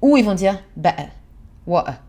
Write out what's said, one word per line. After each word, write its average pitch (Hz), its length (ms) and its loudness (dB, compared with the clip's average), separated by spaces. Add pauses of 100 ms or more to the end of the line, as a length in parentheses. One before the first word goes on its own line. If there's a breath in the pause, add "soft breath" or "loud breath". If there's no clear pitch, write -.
Ou 285 160 4
ils 247 80 4
vont 208 100 0
dire 190 280 -2 (140)
better, 156 320 -4 (580)
water. 165 280 -2 (140)